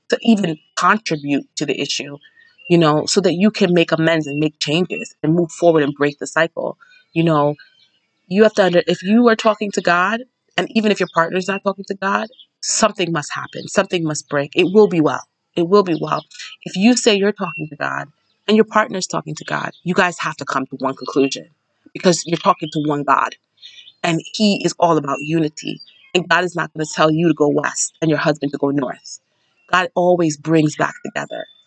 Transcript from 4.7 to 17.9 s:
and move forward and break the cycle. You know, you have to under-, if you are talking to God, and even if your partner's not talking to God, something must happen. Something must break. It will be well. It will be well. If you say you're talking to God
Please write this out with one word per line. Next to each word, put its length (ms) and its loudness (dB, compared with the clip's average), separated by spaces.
and 140 0
move 160 0
forward 320 2
and 140 -2
break 240 -2
the 80 -10
cycle. 500 -4
You 120 0
know, 320 2
you 160 4
have 100 4
to 120 4
under-, 200 2
if 160 -2
you 260 4
are 80 4
talking 360 -2
to 80 -6
God, 420 0
and 200 -2
even 160 2
if 80 -2
your 120 -2
partner's 360 -2
not 160 -6
talking 240 -4
to 60 -6
God, 340 -4
something 500 0
must 220 -4
happen. 340 -12
Something 380 -2
must 240 -6
break. 260 -4
It 180 0
will 140 8
be 140 2
well. 260 0
It 120 0
will 140 4
be 180 -2
well. 240 -4
If 140 -12
you 200 4
say 200 4
you're 160 2
talking 340 -8
to 100 -16
God 300 -6